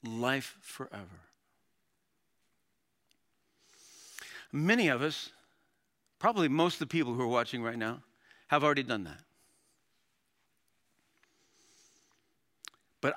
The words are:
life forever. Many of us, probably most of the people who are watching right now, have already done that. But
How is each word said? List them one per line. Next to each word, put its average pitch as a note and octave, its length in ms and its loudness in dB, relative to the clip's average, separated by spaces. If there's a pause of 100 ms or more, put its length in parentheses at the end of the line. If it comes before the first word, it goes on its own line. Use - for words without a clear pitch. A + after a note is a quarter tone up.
life A#2+ 580 -2
forever. G2 580 -16 (3250)
Many F3+ 360 4
of B2+ 160 2
us, - 260 -4 (880)
probably G3 300 2
most E3 280 2
of - 40 -8
the D3+ 80 -6
people C#3 260 0
who B2 80 -2
are A#2+ 60 0
watching A#2+ 340 0
right A#2 160 -4
now, A2+ 240 -4 (460)
have D3 160 4
already C#3+ 200 4
done A2+ 200 -4
that. D2+ 180 -14 (3750)
But C#3+ 160 2